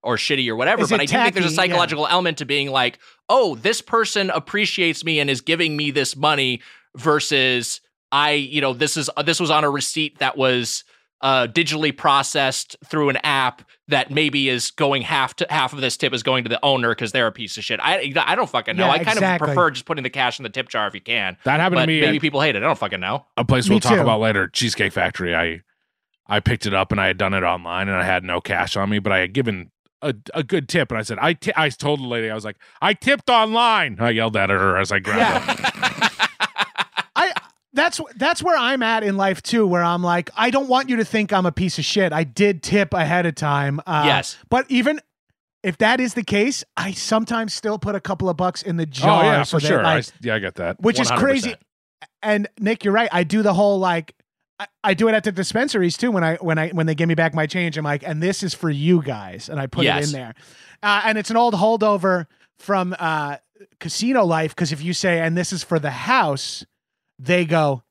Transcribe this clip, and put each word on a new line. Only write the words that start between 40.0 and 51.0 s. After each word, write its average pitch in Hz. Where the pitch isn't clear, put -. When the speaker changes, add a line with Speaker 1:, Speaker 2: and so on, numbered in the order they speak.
Speaker 2:
like, 175
"I 226
don't 269
want 262
you 247
to 226
think 214
I'm 185
a 165
piece 180
of 147
shit. 185
I 160
did 180
tip 196
ahead 170
of 160
time." 143
Uh, 156
Speaker 1:
Yes. 113
Speaker 2:
but 262
even 269
if 185
that 233
is 247
the 233
case, 214
I 190
sometimes 220
still 214
put 202
a 196
couple 190
of 170
bucks 180
in 170
the 165
Speaker 3:
Oh, -
Speaker 2:
jar 160
Speaker 3:
yeah, 147
Speaker 2:
so -
Speaker 3:
for 143
Speaker 2:
that, 151
Speaker 3:
sure. 143
I 160
Speaker 2:
like, -
Speaker 3:
s-, 117
yeah, 117
I 110
get 95
that. 87
Speaker 2:
which 226
is 254